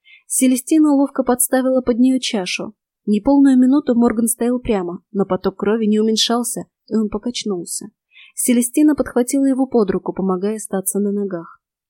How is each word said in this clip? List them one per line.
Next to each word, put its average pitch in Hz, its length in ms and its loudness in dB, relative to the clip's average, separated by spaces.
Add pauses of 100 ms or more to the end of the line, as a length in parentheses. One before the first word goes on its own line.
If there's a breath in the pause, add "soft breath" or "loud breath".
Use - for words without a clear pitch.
(280 soft breath)
Селестина 294 640 2
ловко 269 300 0
подставила 254 560 0
под 247 180 -2
нее 254 220 4
чашу. 202 540 -6 (320)
Неполную 269 520 4
минуту 254 360 4
Морган 233 320 2
стоял 247 340 -2
прямо, 190 500 -4
но 196 140 0
поток 190 320 -4
крови 214 300 -2
не 214 120 2
уменьшался, 220 680 -2 (220)
и - 60 -10
он 214 140 0
покачнулся. 208 800 -8 (480 soft breath)
Селестина 269 600 2
подхватила 254 520 0
его 262 200 0
под 220 240 0
руку, 185 220 -4
помогая 190 440 -4
остаться 196 420 -6
на 202 120 -2
ногах. 190 500 -8 (300)